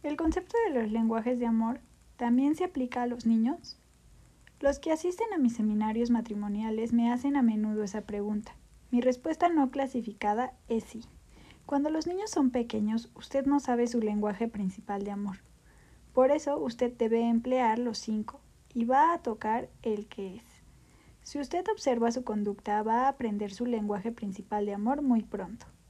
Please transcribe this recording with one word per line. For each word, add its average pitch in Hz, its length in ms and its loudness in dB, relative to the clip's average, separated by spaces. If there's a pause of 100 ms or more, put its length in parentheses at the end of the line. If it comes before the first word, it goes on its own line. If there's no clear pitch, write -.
¿El 294 140 -4
concepto 349 400 0 (100)
de 269 140 0
los 214 100 -2
lenguajes 226 480 0
de 240 80 0
amor 226 320 0 (380)
también 262 400 2
se 370 80 0
aplica 254 380 -4
a 240 40 -2
los 240 180 -6
niños? 226 540 0 (800)
Los 277 220 0
que 320 100 -2
asisten 359 420 -2
a 359 60 -2
mis 233 160 4
seminarios 214 560 0
matrimoniales 220 840 -2
me 233 200 4
hacen 277 240 0
a 269 60 4
menudo 214 420 2
esa 208 160 -6
pregunta. 208 560 -6 (340)
Mi 240 100 2
respuesta 254 480 2
no 285 220 4
clasificada 240 840 -2 (120)
es 220 160 0
sí. - 220 -14 (600)
Cuando 285 220 0
los 320 200 -2
niños 403 240 -4
son 269 180 4
pequeños, 226 640 -2
usted 269 320 -2
no 285 140 4
sabe 240 260 0
su 233 140 0
lenguaje 208 480 0
principal 202 560 -6
de 202 80 -8
amor. 202 240 -8 (760)
Por 262 180 8
eso, 294 260 0
usted 247 360 -2
debe 233 340 2
emplear 233 500 2
los 240 200 -2
cinco 214 420 -6 (320)
y 233 140 -2
va 294 280 6
a 339 80 -4
tocar 226 460 -2 (140)
el 208 260 -4
que 190 260 -10
es. 233 80 -18 (800)
Si - 160 -10
usted 339 340 -4
observa 240 380 0
su 247 140 -4
conducta, 208 580 -2
va 220 220 2
a 277 40 6
aprender 208 440 -4
su 240 140 -6
lenguaje 208 440 -2
principal 208 560 -4
de 202 80 -4
amor 233 260 0
muy 240 220 4
pronto. 196 440 -10 (240)